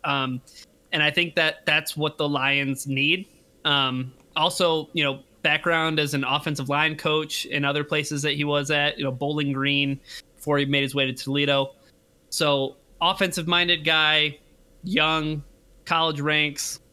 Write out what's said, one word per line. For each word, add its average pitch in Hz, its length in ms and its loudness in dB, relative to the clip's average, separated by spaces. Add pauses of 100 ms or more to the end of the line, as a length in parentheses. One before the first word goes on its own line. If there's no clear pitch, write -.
Um, 131 380 -2 (500)
and 160 100 0
I 151 100 4
think 170 240 -2
that 156 300 0
that's 151 300 0
what 151 220 -2
the 147 100 0
Lions 139 600 0
need. 143 400 0 (360)
Um, 131 480 0 (240)
also, 160 580 2
you 160 100 0
know, 139 180 -2 (200)
background 160 580 2
as 147 140 -2
an 135 100 0
offensive 139 460 -2
line 151 280 2
coach 156 480 -2
in 143 180 -2
other 143 200 0
places 147 400 -2
that 147 100 0
he 147 100 -2
was 147 280 0
at, 147 260 0
you 143 60 -6
know, 135 80 -2
Bowling 143 420 -2
Green, 139 460 0 (360)
before 147 220 0
he 143 80 2
made 139 180 2
his 135 100 -4
way 139 120 0
to 131 80 -4
Toledo. 139 600 0 (540)
So, 139 480 0 (240)
offensive-minded 175 840 0
guy, 156 540 2 (440)
young, 156 600 0 (420)
college 160 340 0
ranks. 151 600 -2 (140)